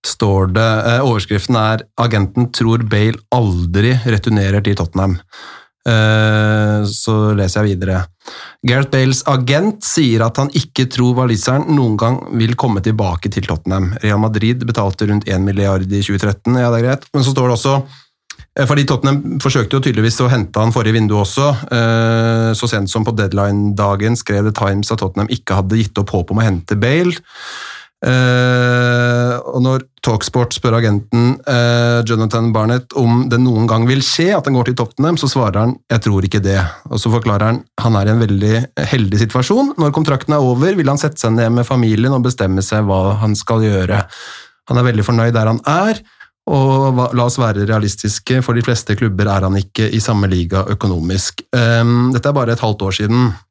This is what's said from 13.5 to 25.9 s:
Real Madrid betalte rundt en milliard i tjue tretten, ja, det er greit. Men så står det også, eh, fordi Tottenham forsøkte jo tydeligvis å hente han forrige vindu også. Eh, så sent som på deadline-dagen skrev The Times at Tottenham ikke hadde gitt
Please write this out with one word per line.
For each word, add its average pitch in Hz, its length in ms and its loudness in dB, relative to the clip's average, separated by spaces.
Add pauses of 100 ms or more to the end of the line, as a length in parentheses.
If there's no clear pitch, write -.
Real 104 160 2
Madrid 110 460 0
betalte 104 440 -2
rundt 104 180 0
en 95 180 0
milliard 98 360 0 (100)
i 101 100 0
tjue 101 180 -2
tretten, 107 400 0
ja, 120 120 2
det 117 120 2
er 123 60 0
greit. 139 140 -2 (100)
Men 139 100 2
så 135 100 2
står 131 140 2
det 120 100 2
også, 135 260 0 (760)
eh, 131 80 2
fordi 143 200 2
Tottenham 143 540 0
forsøkte 127 320 0
jo 135 80 0
tydeligvis 113 420 0
å 123 80 2
hente 110 300 0
han 113 120 2
forrige 110 220 0
vindu 107 220 2
også. 135 340 0 (220)
Eh, 113 840 2
så 113 160 -4
sent 98 200 -2
som 110 160 -2
på 117 100 -2
deadline-dagen 101 1000 0
skrev 104 280 -2
The 107 60 0 (140)
Times 98 260 -2
at 110 80 -4
Tottenham 98 280 -4
ikke - 280 -4
hadde 98 220 0
gitt 107 200 -2